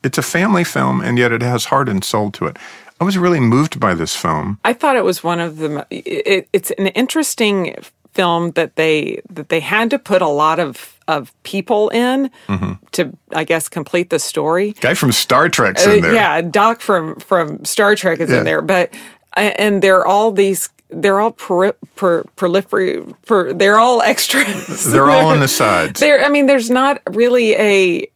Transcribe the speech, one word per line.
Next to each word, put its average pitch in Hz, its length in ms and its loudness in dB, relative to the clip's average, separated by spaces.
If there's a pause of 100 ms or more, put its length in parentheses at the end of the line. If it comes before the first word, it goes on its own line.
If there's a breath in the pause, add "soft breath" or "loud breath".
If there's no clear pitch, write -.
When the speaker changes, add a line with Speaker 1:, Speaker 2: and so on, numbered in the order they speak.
Speaker 1:
it's - 160 -4
a 151 60 0
family 180 400 0
film, 131 380 -2
and 120 160 -2
yet 120 160 2
it 113 80 -2
has 123 240 -2
heart 135 240 0
and 98 160 -2
soul 104 260 -2
to - 140 -8
it. - 100 -8 (460 loud breath)
I - 20 0
was 190 140 0
really 175 240 2
moved 123 400 0
by 95 140 2
this 82 200 -6
film. 82 480 -4
Speaker 2:
I 226 80 0
thought 269 240 0
it 214 80 0
was 180 220 -2
one 170 160 -2
of 160 160 -8
the 156 100 -6
mo-, 147 220 -6
it, - 640 -4
it's 185 180 -2
an 196 160 -2
interesting 214 880 -2 (380)
film 170 380 0
that 165 260 -4
they, 160 420 -2 (100)
that 160 200 -14
they 165 100 0
had 214 300 -2
to 277 100 -2
put 190 220 0
a 170 80 0
lot 156 280 2
of, 147 400 -8 (120)
of 147 240 -6 (100)
people 208 460 -2
in 254 420 -2 (160 soft breath)
Speaker 1:
Mm-hmm. 98 260 -4 (200)
Speaker 2:
to, 151 180 -4 (220)
I 160 100 -4
guess, 160 240 -4
complete 175 420 -6
the 160 100 -2
story. 170 600 -2
Speaker 1:
Guy 135 140 0
from 139 180 0
Star 143 380 2
Trek's 104 360 2
in 208 140 6
Speaker 2:
Uh, - 40 2
Speaker 1:
there. 165 100 2
Speaker 2:
yeah, 170 300 2
Doc 208 360 2
from, 165 400 -2
from 156 460 -2
Star 208 320 2
Trek 165 240 -2
is 165 100 0
Speaker 1:
Yeah. 165 80 4
Speaker 2:
in 160 60 -2
there, 160 160 0
but, 175 320 0 (420 loud breath)
and 202 460 0
they're 190 240 4
all 208 260 2
these, 196 380 0 (200)
they're 190 300 0
all 220 140 0
peri-, 185 400 0 (240)
per-, 170 260 0 (140)
prolifer-, 190 760 -2 (120)
per-, 180 260 0
they're 196 280 4
all 240 220 4
extras. - 840 -2
Speaker 1:
They're 139 240 4
all 151 180 4
on 156 140 4
the 135 60 2
Speaker 2:
<laughs> - 140 -2
Speaker 1:
sides. 87 380 0
Speaker 2:
They're, 294 240 4
I 285 60 2
mean, 285 160 2
there's 254 240 2
not 262 400 2
really 233 460 2
a 196 600 2